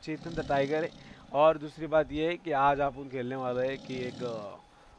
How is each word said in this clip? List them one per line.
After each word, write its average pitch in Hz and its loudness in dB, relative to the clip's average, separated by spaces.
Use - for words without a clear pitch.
चेतन 156 -8
द 156 -4
tiger 143 2
है। - -4
और 151 6
दूसरी 156 -10
बात 147 2
ये 156 0
है 175 0
कि 165 -6
आज 139 4
आप 139 -2
उन 139 -12
खेलने 127 -6
वाले 127 -2
हैं 135 -6
कि 131 -10
एक, 123 -8
अ, 110 -8